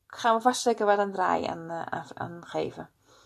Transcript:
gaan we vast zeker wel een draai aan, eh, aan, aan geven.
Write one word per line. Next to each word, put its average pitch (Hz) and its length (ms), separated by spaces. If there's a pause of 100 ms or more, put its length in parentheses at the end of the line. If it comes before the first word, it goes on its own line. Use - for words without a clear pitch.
gaan - 280
we 226 60
vast 247 200
zeker 226 240
wel 202 140
een 196 120
draai 175 340
aan, 165 240
eh, 165 120
aan, - 320
aan 170 320
geven. 156 440 (360)